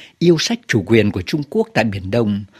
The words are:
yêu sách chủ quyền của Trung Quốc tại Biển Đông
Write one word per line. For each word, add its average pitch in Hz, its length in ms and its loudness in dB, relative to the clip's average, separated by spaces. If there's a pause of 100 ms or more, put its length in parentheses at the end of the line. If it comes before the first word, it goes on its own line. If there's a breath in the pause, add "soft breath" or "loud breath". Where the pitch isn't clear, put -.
(180 loud breath)
yêu 170 200 4
sách 233 200 -4 (100)
chủ 107 180 0
quyền 107 240 4
của 92 120 -6
Trung 147 280 -4
Quốc 220 240 -2
tại 113 100 2
Biển 95 260 -6
Đông 104 340 0 (160 loud breath)